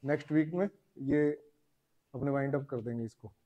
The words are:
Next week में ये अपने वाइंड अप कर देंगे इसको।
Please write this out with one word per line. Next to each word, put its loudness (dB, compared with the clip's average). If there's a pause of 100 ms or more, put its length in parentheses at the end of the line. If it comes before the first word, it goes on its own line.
Next -2
week 2
में 2 (360)
ये 4 (840)
अपने -2
वाइंड 0
अप -2
कर -6
देंगे -6
इसको। -14 (140)